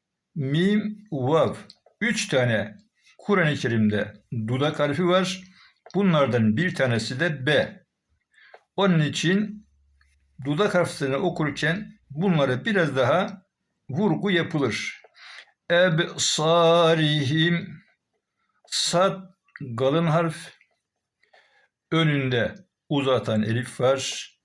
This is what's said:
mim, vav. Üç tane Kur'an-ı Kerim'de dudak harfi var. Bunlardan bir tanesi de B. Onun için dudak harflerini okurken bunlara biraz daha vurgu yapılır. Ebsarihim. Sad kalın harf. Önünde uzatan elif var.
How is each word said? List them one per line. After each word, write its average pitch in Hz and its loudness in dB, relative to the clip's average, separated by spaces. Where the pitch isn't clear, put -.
mim, 185 0
vav. 135 0
Üç 226 -2
tane 120 -2
Kur'an-ı 170 0
Kerim'de 107 0
dudak 139 -2
harfi 147 0
var. 180 0
Bunlardan 131 2
bir 175 -2
tanesi 123 -2
de 147 -4
B. - 0
Onun 180 2
için 160 -2
dudak 180 0
harflerini 143 0
okurken 165 -4
bunlara 143 0
biraz 175 0
daha 139 0
vurgu 165 0
yapılır. 147 -2
Ebsarihim. 165 2
Sad 190 0
kalın 143 2
harf. 160 -2
Önünde 139 0
uzatan 123 0
elif 117 -4
var. - -2